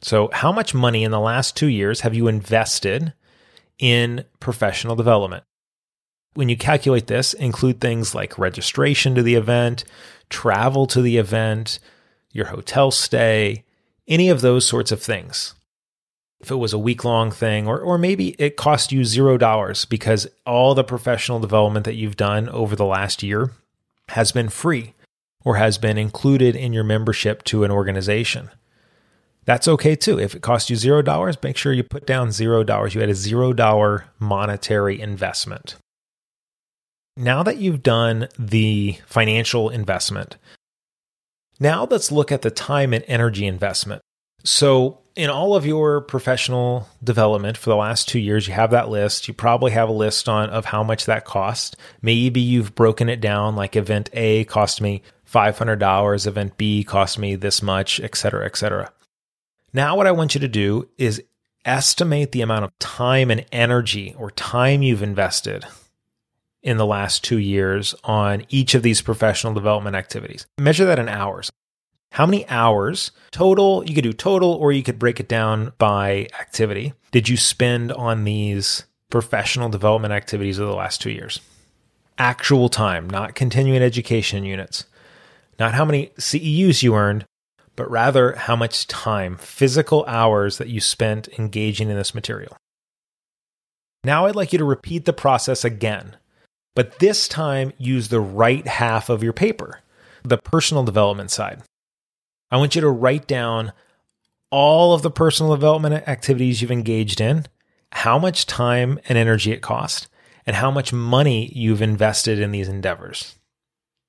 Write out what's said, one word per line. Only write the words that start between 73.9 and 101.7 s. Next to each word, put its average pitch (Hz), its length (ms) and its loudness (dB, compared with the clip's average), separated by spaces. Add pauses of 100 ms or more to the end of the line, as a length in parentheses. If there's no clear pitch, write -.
could 143 120 2
do 113 80 0
total, 180 400 2
or 151 180 2
you 139 120 0
could 113 160 -4
break 120 200 0
it 110 80 -10
down 110 500 -2
by 101 500 2 (120)
activity, 110 540 -4 (180)
did 113 160 2
you 123 80 2
spend 120 560 -2
on 117 320 -4
these 104 640 -2 (240)
professional 117 580 -2
development 107 460 0
activities 101 440 -4
over 104 120 -4
the 98 80 -4
last 95 240 -6
two - 80 -6
years? - 320 -10 (760)
Actual 123 520 2
time, 90 400 -4
not 98 260 -8
continuing 131 460 2
education 113 640 -2
units, 95 400 -10 (760)
not 113 140 0
how 135 100 2
many 151 340 0
C - 240 -4
E 160 280 2
Us 127 120 4
you 120 140 4
earned, 104 300 0 (500)
but 127 160 -8
rather 123 420 4
how - 220 -2
much 117 320 -2
time, 95 480 -4
physical 143 720 2
hours 110 520 2
that - 100 -8
you 113 100 -4
spent 107 480 -2 (100)
engaging 107 520 -2
in 101 80 -2
this - 180 -6
material. 104 400 -10 (1500)
Now 156 220 2
I'd 208 80 0
like 185 180 -2
you 175 60 2
to 151 60 0
repeat 147 400 -2
the 175 80 0
process 131 520 0
again, 107 500 -6 (600)
but - 240 -2
this 202 280 2
time 139 500 -4
use 123 300 -2
the 113 140 0
right 113 460 2
half 113 420 -2
of 113 140 0
your 113 100 -2
paper, - 480 -4 (420)
the 123 140 2
personal 156 460 0
development 101 480 0
side. 98 300 -8 (880)